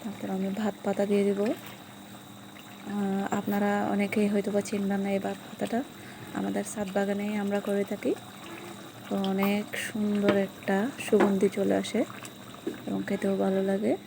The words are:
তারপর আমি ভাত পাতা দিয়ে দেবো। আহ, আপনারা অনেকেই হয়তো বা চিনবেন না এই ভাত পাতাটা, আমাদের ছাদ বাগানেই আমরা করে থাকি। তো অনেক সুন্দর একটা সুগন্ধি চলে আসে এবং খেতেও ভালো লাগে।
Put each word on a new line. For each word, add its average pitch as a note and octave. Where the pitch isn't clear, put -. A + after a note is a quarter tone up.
তারপর G3+
আমি F#3+
ভাত G3+
পাতা G3+
দিয়ে G3+
দেবো। G3+
আহ, -
আপনারা G3+
অনেকেই G3+
হয়তো G3+
বা G3+
চিনবেন G3+
না G3
এই G3
ভাত G3
পাতাটা, A3+
আমাদের G3+
ছাদ G#3
বাগানেই G3+
আমরা G3+
করে G3+
থাকি। A3
তো G3+
অনেক G3
সুন্দর G3+
একটা G3
সুগন্ধি G3+
চলে G3
আসে G3
এবং G3
খেতেও G3
ভালো F#3+
লাগে। G3+